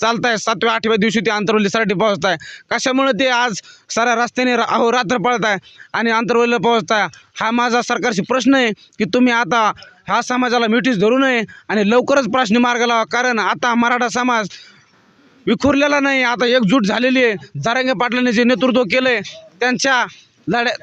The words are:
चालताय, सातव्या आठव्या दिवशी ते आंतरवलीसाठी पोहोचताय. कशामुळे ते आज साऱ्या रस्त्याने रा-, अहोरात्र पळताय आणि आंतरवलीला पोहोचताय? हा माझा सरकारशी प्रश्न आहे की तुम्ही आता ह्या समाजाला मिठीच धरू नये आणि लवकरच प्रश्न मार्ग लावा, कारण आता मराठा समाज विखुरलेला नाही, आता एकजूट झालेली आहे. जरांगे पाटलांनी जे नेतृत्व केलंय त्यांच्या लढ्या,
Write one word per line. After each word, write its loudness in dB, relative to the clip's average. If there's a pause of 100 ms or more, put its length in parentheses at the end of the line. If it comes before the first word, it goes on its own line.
चालताय, 0
सातव्या -2
आठव्या 0
दिवशी 0
ते 0
आंतरवलीसाठी 0
पोहोचताय. 0 (340)
कशामुळे 0
ते 0
आज 0 (280)
साऱ्या 0
रस्त्याने 0
रा-, 0
अहोरात्र 0
पळताय 0 (360)
आणि 0
आंतरवलीला 2
पोहोचताय? 0 (340)
हा -2
माझा 0
सरकारशी -2
प्रश्न 2
आहे 2
की -8
तुम्ही 2
आता 0 (340)
ह्या 0
समाजाला 0
मिठीच 0
धरू 2
नये 0 (260)
आणि 0
लवकरच 2
प्रश्न 0
मार्ग 2
लावा, 0
कारण -2
आता -2
मराठा 0
समाज -2 (1000)
विखुरलेला 2
नाही, 0
आता 0
एकजूट 2
झालेली 0
आहे. -4
जरांगे -2
पाटलांनी 0
जे 2
नेतृत्व 2
केलंय 0 (400)
त्यांच्या 0 (420)
लढ्या, -2 (100)